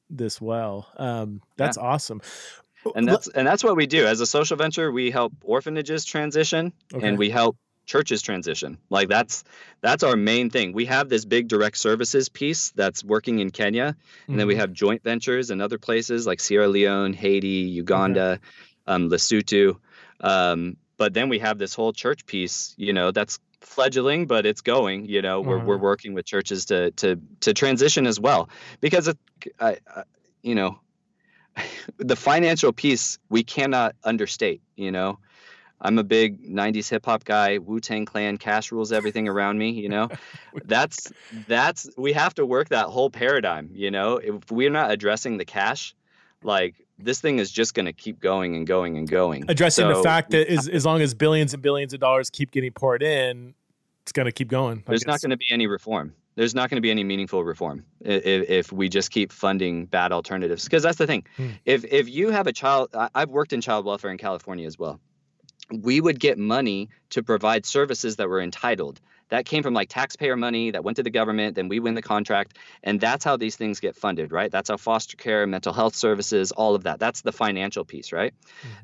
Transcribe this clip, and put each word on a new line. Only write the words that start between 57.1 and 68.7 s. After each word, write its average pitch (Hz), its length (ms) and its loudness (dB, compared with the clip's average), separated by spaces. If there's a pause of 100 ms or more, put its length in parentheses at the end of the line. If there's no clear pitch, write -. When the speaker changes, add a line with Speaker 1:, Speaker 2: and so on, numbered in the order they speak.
Speaker 2:
reform 82 400 -8 (200)
i-, - 60 -6
i-, 95 380 2
if 90 240 0
we 95 160 -2
just 95 240 -2
keep 104 180 0
funding 92 560 -2
bad 90 240 0
alternatives. 87 580 -4
'Cause 160 140 2
that's 160 160 0
the 156 80 2
thing. 131 180 -2 (120)
Speaker 1:
Hmm. 127 140 -8 (140)
Speaker 2:
If, 131 200 2
if 139 240 2
you 165 220 0
have 202 180 0
a 123 40 -2
child, 131 420 0
I, 113 200 -2
I've 147 160 0
worked 139 220 -2
in 123 80 -2
child 107 260 -2
welfare 101 240 -4
in 92 80 -10
California 92 480 -8
as 76 100 -12
well. 78 220 -8 (720)
We 117 300 0
would 160 180 0
get 135 200 2
money 107 500 -2 (220)
to 120 120 -4
provide 110 440 0
services 131 500 -2
that 101 120 -4
were 95 120 0
entitled. 90 600 -4 (300)